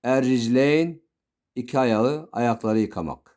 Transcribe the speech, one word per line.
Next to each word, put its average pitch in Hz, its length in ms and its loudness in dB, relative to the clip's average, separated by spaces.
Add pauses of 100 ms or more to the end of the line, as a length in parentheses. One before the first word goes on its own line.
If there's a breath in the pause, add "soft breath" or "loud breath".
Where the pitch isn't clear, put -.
er-ricleyn, 131 1000 2 (520)
iki 127 240 -6
ayağı, 131 540 0
ayakları 113 460 -2
yıkamak. 85 580 -6